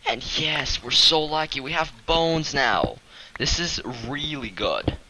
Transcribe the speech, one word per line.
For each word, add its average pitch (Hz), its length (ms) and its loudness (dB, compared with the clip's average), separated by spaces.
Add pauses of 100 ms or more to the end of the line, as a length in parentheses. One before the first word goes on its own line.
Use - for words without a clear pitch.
And - 160 -2 (140)
yes, 156 460 -2
we're 120 80 -6
so 156 320 4
lucky, 151 360 -2
we 131 120 -6
have 160 200 0 (140)
bones 165 480 2
now. 95 440 4 (420)
This 139 200 0
is 170 220 -2 (260)
really 143 440 -6
good. 90 440 0 (140)